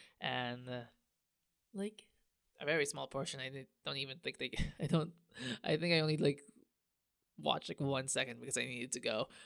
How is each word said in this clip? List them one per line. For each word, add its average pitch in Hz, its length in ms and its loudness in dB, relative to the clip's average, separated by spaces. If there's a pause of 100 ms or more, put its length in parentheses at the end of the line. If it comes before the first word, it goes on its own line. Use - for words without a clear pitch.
(200)
and, 127 480 -2
uh, 123 120 -4 (920)
like, 208 280 -6 (560)
a - 60 -8
very 147 220 4
small 139 200 -4
portion. 135 320 -4
I 131 120 -4
di-, 135 160 -10 (180)
don't 143 140 -4
even 135 200 -4
think 139 200 -4
they, 131 120 -2 (160)
<laughs> - 160 -8
I - 40 2
don't, 165 240 4 (520)
I 156 140 2
think 170 180 4
I 160 60 8
only, 156 160 4
like, 143 240 4 (1000)
watched, 147 300 2
like, 170 120 -4
one 135 280 0
second 120 320 0
because 127 160 -4
I 123 80 2
needed 123 280 -4
to 127 80 -4
go. 117 280 0 (160)